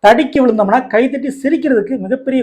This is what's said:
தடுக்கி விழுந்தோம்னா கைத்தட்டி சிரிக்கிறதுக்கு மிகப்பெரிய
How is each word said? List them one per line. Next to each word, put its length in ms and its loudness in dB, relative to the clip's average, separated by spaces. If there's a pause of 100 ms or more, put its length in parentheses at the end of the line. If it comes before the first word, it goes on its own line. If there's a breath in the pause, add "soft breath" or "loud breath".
தடுக்கி 360 4
விழுந்தோம்னா 480 2
கைத்தட்டி 460 -2
சிரிக்கிறதுக்கு 640 -2
மிகப்பெரிய 460 -4